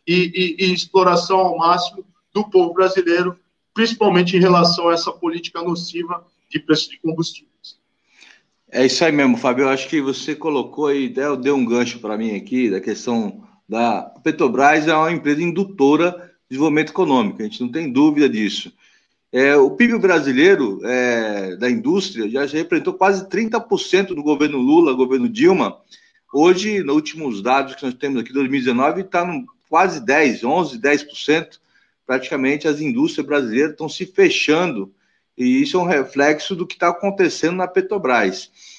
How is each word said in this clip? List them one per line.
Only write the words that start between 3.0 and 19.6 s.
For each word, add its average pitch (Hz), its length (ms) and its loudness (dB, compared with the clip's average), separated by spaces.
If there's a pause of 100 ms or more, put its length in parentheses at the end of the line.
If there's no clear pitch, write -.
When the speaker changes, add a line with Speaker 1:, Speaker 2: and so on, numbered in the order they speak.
Speaker 1:
principalmente 196 640 2
em 175 40 6
relação 170 500 4
a 170 40 2
essa 170 180 -4
política 170 500 -6
nociva 170 640 -6 (240)
de 156 100 -6
preço - 300 0
de - 80 -20
combustíveis. - 800 -8 (920)
Speaker 2:
É 127 140 2
isso 131 200 2
aí 160 60 4
mesmo, 139 260 4
Fábio. 127 280 0
Eu 135 40 2
acho 135 180 -2
que 156 140 0
você 135 340 -4
colocou 143 520 -4
aí, 139 220 0
deu, 135 280 -4
deu 139 180 0
um 127 100 0
gancho 120 340 -2
pra 107 180 -6
mim 110 180 -4
aqui, 123 340 -2
da 95 120 -2
questão 117 640 -4 (240)
da 117 340 -2 (220)
Petrobras 151 640 2
é 160 80 2
uma 160 160 2
empresa 147 320 -2
indutora 170 680 2
de - 380 -20
desenvolvimento 151 400 0
econômico, 131 500 0
a 110 60 -6
gente 107 160 -10
não 120 100 -6
tem 156 200 -6
dúvida 143 360 2
disso. 107 460 -4 (580)
É, 139 240 2
o 139 160 6